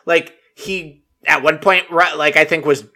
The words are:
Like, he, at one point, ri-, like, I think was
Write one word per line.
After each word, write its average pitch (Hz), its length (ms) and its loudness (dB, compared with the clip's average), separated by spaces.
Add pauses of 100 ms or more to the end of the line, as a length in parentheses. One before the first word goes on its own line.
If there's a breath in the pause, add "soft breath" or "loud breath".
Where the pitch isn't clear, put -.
Like, 165 300 -2 (200)
he, 170 480 -14 (220)
at 147 160 0
one 156 160 0
point, 180 320 0
ri-, 170 260 0
like, 151 220 0
I 156 80 4
think 160 180 -2
was 147 200 0 (120)